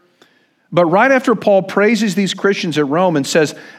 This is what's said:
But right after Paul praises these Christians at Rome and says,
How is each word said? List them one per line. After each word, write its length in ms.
But 140
right 260
after 240
Paul 280
praises 520
these 200
Christians 420
at 100
Rome 300
and 100
says, 280